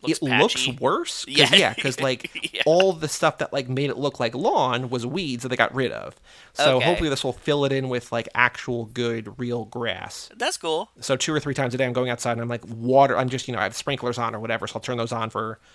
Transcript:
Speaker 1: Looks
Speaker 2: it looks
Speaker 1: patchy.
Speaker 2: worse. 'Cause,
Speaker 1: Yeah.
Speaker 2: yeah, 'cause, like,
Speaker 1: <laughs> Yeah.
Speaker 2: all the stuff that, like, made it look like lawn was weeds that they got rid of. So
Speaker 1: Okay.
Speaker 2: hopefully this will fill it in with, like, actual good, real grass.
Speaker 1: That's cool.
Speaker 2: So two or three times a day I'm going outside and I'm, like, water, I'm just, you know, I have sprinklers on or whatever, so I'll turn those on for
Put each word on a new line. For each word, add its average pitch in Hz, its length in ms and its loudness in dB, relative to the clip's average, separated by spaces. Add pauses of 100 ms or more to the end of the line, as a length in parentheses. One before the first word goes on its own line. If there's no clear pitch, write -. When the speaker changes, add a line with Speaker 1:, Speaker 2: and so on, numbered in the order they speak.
Speaker 1:
Looks 160 160 0
Speaker 2:
it - 60 -16
looks 127 300 6
Speaker 1:
patchy. 131 260 -2
Speaker 2:
worse. 214 460 0
'Cause, 131 80 -8
Speaker 1:
Yeah. 143 200 6
Speaker 2:
yeah, 147 200 6
'cause, 131 260 -2
like, 131 340 -2
Speaker 1:
<laughs> 151 200 -8
Yeah. - 100 -2
Speaker 2:
all 180 300 6
the 156 140 -4
stuff - 300 0
that, - 140 -6
like, 127 160 -4
made 135 220 -2
it - 80 -6
look 139 200 -4
like 117 160 -2
lawn 127 560 0
was 120 160 -2
weeds 135 360 -4
that 127 80 -6
they 127 60 -2
got 113 180 2
rid 127 180 -2
of. 53 220 -10 (400)
So 147 220 4
Speaker 1:
Okay. 123 100 2
Speaker 2:
hopefully 165 240 2
this 131 140 -2
will 127 100 -2
fill 147 320 0
it 135 60 0
in 135 180 -2
with, 123 220 -4
like, 117 220 -4
actual 120 520 2
good, 113 520 -4
real 120 280 -4
grass. - 680 -8
Speaker 1:
That's 311 220 -4
cool. 165 320 -4 (100)
Speaker 2:
So - 160 -2
two 156 180 -2
or 147 60 0
three 143 140 -4
times 127 200 -2
a 127 40 -2
day 131 80 2
I'm 123 80 -2
going 127 160 0
outside 120 220 -2
and 117 100 -4
I'm, 120 60 -4
like, 120 180 -6
water, 123 520 6
I'm 127 120 2
just, 127 180 -4
you 127 40 -4
know, 110 80 -2
I 101 40 2
have 98 120 -2
sprinklers 123 420 -4
on 113 160 -2
or 107 60 -8
whatever, 113 260 -4
so - 100 -8
I'll 110 40 -8
turn 127 180 -4
those 117 140 -2
on 113 180 -2
for 110 280 -6 (160)